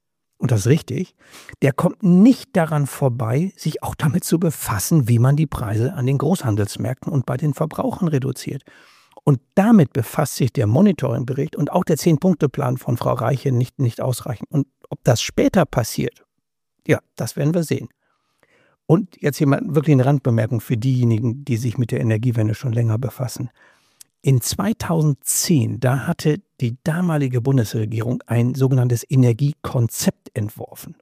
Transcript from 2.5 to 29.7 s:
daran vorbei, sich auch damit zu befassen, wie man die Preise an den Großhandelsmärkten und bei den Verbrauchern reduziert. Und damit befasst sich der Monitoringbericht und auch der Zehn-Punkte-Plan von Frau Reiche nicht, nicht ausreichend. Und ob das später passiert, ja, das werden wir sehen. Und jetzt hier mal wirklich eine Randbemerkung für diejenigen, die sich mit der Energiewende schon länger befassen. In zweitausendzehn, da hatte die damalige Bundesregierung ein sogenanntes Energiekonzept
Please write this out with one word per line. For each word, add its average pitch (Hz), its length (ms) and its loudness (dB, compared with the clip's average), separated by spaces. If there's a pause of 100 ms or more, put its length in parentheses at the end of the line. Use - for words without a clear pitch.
daran 156 300 2
vorbei, 131 720 -2
sich - 260 -6
auch - 140 -8
damit - 280 0
zu 165 160 0
befassen, 143 680 0
wie 120 100 4
man 131 180 4
die 151 120 0
Preise 110 460 -4
an 123 120 -4
den 135 140 0
Großhandelsmärkten 117 920 -2
und 143 140 0
bei 131 120 -4
den 147 180 -2
Verbrauchern 175 520 -4
reduziert. 131 540 -4 (640)
Und 139 160 4 (160)
damit 196 380 6
befasst - 420 -4
sich 135 180 -2
der 117 140 0
Monitoringbericht 135 880 0
und 147 160 -2
auch 180 140 0
der 156 120 0
Zehn-Punkte-Plan 147 800 0
von 123 200 -2
Frau 127 160 0
Reiche 123 380 0
nicht, 123 280 -2
nicht 120 200 -2
ausreichend. - 520 -6
Und 139 160 0 (220)
ob - 140 -10
das 120 200 2
später 214 420 2
passiert, - 580 -6 (600)
ja, 135 140 0 (160)
das - 200 -6
werden 156 200 0
wir 170 80 0
sehen. - 260 -4 (1000)
Und 180 300 0
jetzt 147 160 -2
hier 151 100 2
mal 135 160 2
wirklich 156 300 2
eine 127 120 4
Randbemerkung 120 540 2
für - 160 -4
diejenigen, 120 720 0
die 127 100 -2
sich 117 220 -4
mit 120 140 -2
der 127 100 -2
Energiewende 113 520 0
schon 120 200 -4
länger 113 240 0
befassen. 123 520 -6 (720)
In 131 200 2
zweitausendzehn, 156 1400 -2
da 127 280 -2
hatte 160 340 -2 (180)
die 120 240 -4
damalige 156 560 -2
Bundesregierung 113 880 -2
ein 120 260 0
sogenanntes 127 560 0
Energiekonzept 131 1200 0